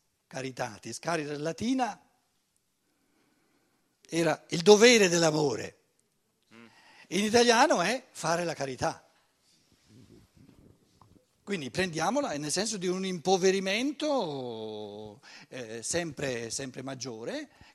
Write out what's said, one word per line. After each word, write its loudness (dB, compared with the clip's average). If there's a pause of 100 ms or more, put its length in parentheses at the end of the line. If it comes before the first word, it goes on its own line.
(280)
caritatis, -10
caritas -6
latina, -4 (2000)
era -2
il -4
dovere 8
dell'amore. 0 (1300)
In -2
italiano 4
è -2
fare -2
la -4
carità. -6 (2500)
Quindi -6
prendiamola -2
nel -6
senso -2
di -6
un -2
impoverimento, -2 (280)
eh, -12
sempre, -4
sempre -10
maggiore, -10 (260)